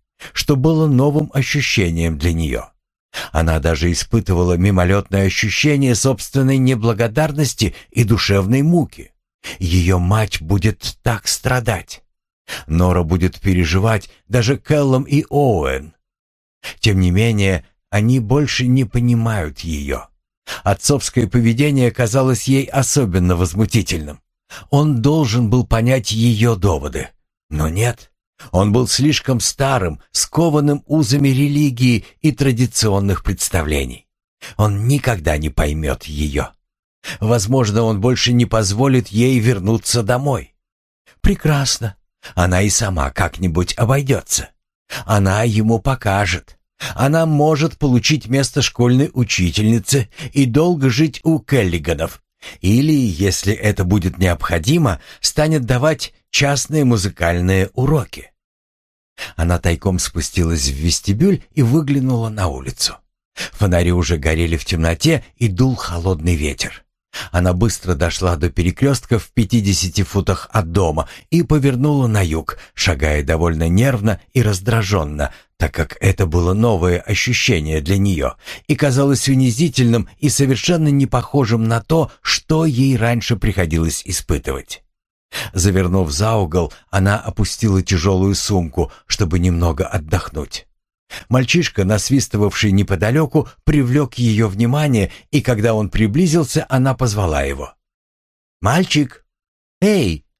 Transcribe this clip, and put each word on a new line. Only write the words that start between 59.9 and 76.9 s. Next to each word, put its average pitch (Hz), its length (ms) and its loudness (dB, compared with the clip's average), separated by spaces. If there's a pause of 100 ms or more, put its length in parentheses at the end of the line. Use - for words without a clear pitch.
спустилась 82 720 -2
в 67 60 -4
вестибюль 101 680 0 (100)
и 143 100 0
выглянула 131 680 0
на 104 200 -4
улицу. 65 480 -6 (380)
Фонари 87 580 0
уже 87 240 0
горели 80 400 0
в - 80 -8
темноте, 82 600 0 (120)
и 117 120 0
дул 123 260 0
холодный 87 600 -2
ветер. 73 500 -6 (480)
Она 90 200 2
быстро 90 420 -2
дошла 85 420 -2
до 85 140 -2
перекрестка 120 680 0
в - 140 -10
пятидесяти 98 720 0
футах 92 500 -2
от 85 200 -2
дома 80 360 0 (220)
и 170 120 2
повернула 139 640 2
на 107 140 2
юг, 80 380 -4 (160)
шагая 76 480 -2
довольно 82 460 0
нервно 110 520 0 (140)
и 127 80 2
раздраженно, 95 920 -2 (240)
так - 160 -2
как - 280 -6
это 95 260 2
было 87 260 0
новое 92 480 2